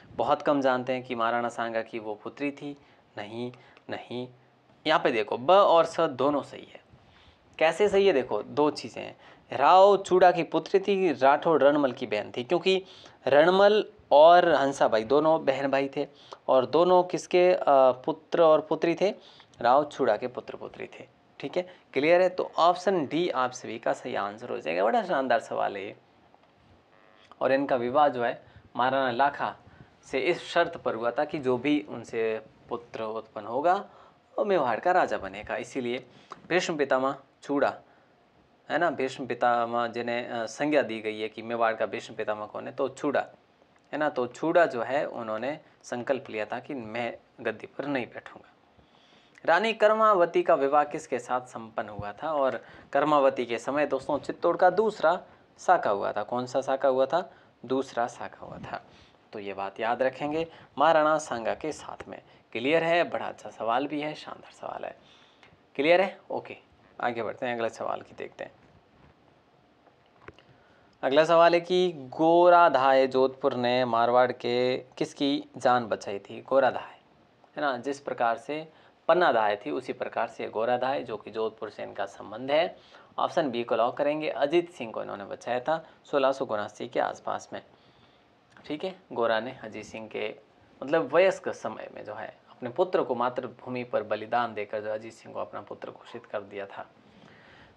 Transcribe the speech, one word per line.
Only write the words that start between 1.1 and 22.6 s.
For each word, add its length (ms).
महाराणा 340
सांगा 340
की 160
वो 160
पुत्री 360
थी। 260
नहीं, 340
नहीं, 380
यहाँ 180
पे 80
देखो, 260
ब 120
और 340
स 160
दोनों 420
सही 300
है। 80
कैसे 300
सही 180
है? 60
देखो, 300
दो 280
चीज़ें 320
हैं, 140
राव 440
चूड़ा 340
की 120
पुत्री 380
थी, 320
राठौड़ 500
रणमल 300
की 140
बहन 300
थी, 80
क्योंकि 400
रणमल 580
और 420
हंसाबाई 500
दोनों 400
बहन 260
भाई 260
थे 100
और 180
दोनों 360
किसके, 500
अ, 160
पुत्र 720
और 180
पुत्री 340
थे? 200
राव 240
चूड़ा 320
के 100
पुत्र 300
पुत्री 300
थे। 220
ठीक 160
है, 100
Clear 280
है? 80
तो 300
option 480